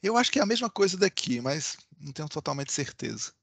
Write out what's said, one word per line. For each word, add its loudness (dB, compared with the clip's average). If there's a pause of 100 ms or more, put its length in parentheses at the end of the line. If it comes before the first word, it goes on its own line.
Eu 0
acho 4
que 4
é 6
a 4
mesma 0
coisa 2
daqui, 0
mas -2 (220)
não -12
tenho -8
totalmente -4
certeza. -4